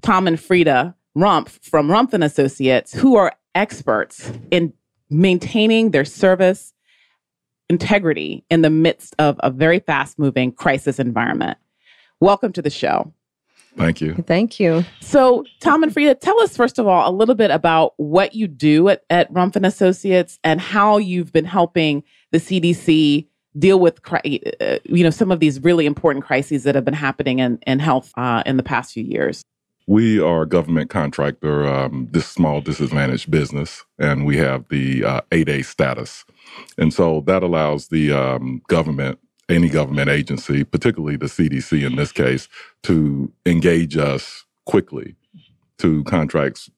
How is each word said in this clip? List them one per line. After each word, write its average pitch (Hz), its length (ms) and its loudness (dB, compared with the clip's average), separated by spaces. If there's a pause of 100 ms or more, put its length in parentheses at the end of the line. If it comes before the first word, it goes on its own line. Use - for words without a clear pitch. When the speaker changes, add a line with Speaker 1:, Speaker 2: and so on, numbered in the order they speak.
Speaker 1:
Tom 190 240 2
and 165 140 0
Frida 160 560 2 (220)
Rumpf 175 440 0
from 151 280 0
Rumpf 226 240 2
and 180 100 0
Associates, 135 680 0
who 254 240 4
are 190 160 4 (200)
experts - 760 -4 (180)
in 170 220 0 (380)
maintaining 214 840 2
their 156 140 2
service 185 680 0 (960)
integrity 170 800 -2
in 165 120 4
the 156 80 4
midst 156 500 0
of 147 240 2
a 135 80 0
very 160 280 2
fast-moving 135 760 -2
crisis - 440 -2
environment. 120 600 -4 (640)
Welcome 190 320 2
to 175 80 -10
the 147 80 -4
show. - 420 -4 (640)
Speaker 2:
Thank 82 240 -2
you. 78 140 -4 (120)
Speaker 3:
Thank 196 320 0
you. 170 280 2 (160)
Speaker 1:
So, 262 420 2 (160)
Tom 320 240 2
and 311 80 0
Frida, 294 240 2
tell 415 240 0
us, 440 160 0
first 247 240 0
of 220 80 0
all, 175 220 4
a - 20 -2
little 220 240 2
bit 208 160 2
about 160 460 2
what 160 380 0
you 220 120 -4
do 151 400 2
at, - 220 2
at 170 240 2
Rumpf 180 240 0
and 190 80 0
Associates 185 800 0
and 160 160 0
how 208 360 2
you've 180 360 -4
been 160 100 2
helping 170 600 0 (280)
the 165 80 2
C 180 220 -2
D 170 100 2
C 156 560 2 (300)
deal 190 220 4
with 170 220 2
cri-, - 400 -4 (180)
uh, - 240 -2
you 175 180 2
know, 165 80 4
some 185 220 0
of 170 80 0
these 143 220 0
really 165 240 2
important 143 400 -2
crises 139 380 -4
that 139 120 0
have 135 80 0
been 135 100 -2
happening 135 460 -4
in, 123 260 0
in 135 140 0
health, 147 380 -2
uh, 120 280 -2
in 131 120 -2
the 123 60 -2
past 123 280 -6
few 113 100 -10
years. - 440 -6 (420)
Speaker 2:
We 110 320 4
are 82 220 0
a 80 40 -2
government 78 440 -2
contractor, 73 760 -4
um, 67 460 -4
this 78 160 -2
small 76 320 -2
disadvantaged 69 720 -4
business, 76 540 -4 (120)
and 71 280 -2
we 71 100 0
have 67 320 -4
the, 67 380 -4
uh, 62 160 -4 (100)
eight 80 160 0
A 71 140 -4
status. 64 640 -6 (520)
And 78 160 0
so 80 340 0
that 95 160 0
allows 78 440 -2
the, 76 240 0
um, 65 560 -4
government, 71 520 -2 (280)
any 85 220 2
government 71 400 -2
agency, 71 560 -4
particularly 76 500 -4
the 69 140 -8
C 82 180 0
D 69 140 -4
C 71 240 -2
in 64 100 -6
this 73 160 -4
case, 64 380 -2 (340)
to 71 480 -2 (140)
engage 85 500 0
us 71 480 -4 (220)
quickly - 500 -4 (640)
to 78 260 0
contracts 73 760 -4